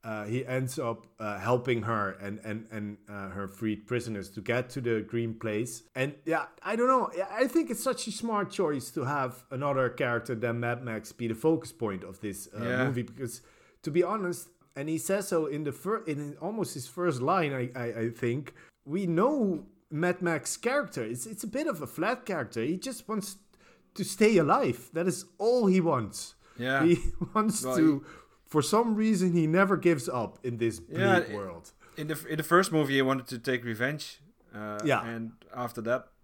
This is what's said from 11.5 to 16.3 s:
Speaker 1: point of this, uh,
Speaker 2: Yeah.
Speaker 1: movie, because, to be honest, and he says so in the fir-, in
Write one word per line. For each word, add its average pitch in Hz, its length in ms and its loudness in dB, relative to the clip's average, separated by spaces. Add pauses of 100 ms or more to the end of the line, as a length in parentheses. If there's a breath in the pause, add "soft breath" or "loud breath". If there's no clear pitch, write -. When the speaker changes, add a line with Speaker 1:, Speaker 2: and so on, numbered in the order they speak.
Speaker 1:
point 95 320 -4
of 95 160 -14
this, 101 280 -8 (100)
uh, 117 60 -4
Speaker 2:
Yeah. 127 220 0
Speaker 1:
movie, 123 160 -2
because, 120 400 -10 (400 soft breath)
to 160 80 -4
be 170 120 4
honest, 180 460 -2 (280)
and 143 120 -6
he 160 100 -2
says 190 300 -2
so 160 180 2
in 147 160 -4
the 147 80 -2
fir-, 214 340 -4
in 147 360 -6